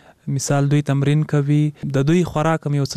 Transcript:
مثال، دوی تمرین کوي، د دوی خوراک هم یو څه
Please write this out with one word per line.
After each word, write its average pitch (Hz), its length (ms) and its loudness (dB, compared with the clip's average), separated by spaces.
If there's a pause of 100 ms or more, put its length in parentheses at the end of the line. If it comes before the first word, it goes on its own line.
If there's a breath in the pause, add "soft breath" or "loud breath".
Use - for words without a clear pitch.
(280 soft breath)
مثال، 143 420 -2
دوی 147 120 2
تمرین 143 400 0
کوي، 147 500 0 (120)
د 139 220 -2
دوی 170 180 2
خوراک 156 420 -2
هم 147 80 -2
یو 139 100 0
څه - 120 -6